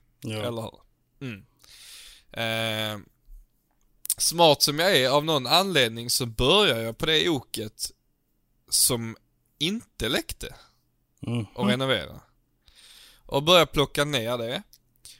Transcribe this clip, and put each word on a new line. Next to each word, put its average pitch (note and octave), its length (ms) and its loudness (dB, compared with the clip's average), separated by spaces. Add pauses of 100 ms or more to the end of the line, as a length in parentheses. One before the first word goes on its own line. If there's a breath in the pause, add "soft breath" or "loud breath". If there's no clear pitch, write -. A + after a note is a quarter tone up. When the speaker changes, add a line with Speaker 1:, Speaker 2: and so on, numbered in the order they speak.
(200)
Speaker 1:
Ja. A2 160 -8
Speaker 2:
Eller A2+ 260 -6
hur? - 180 -16 (480)
Mm. G2+ 160 -14 (880 loud breath)
Eh, A2 680 -4 (1160)
smart D#3+ 440 6
som D3 160 2
jag F3+ 180 4
är, C3 120 4
av D3 160 2
någon D3 220 0
anledning B2+ 640 2
så - 160 0
börjar C3+ 520 2
jag A2+ 200 -6
på D#3+ 80 -4
det D#3+ 220 2
oket - 640 -6 (760)
som A#2 480 -2 (420)
inte F3 500 -6
läckte - 460 -6 (680 soft breath)
Speaker 1:
Mhm. A#2 340 -6
Speaker 2:
och A#2 140 -2
renovera. B2 520 -2 (1040 soft breath)
Och C#3 160 -2
börjar E3+ 240 6
plocka C#3+ 380 0
ner B2 340 -4
det. B2 240 -6 (580 loud breath)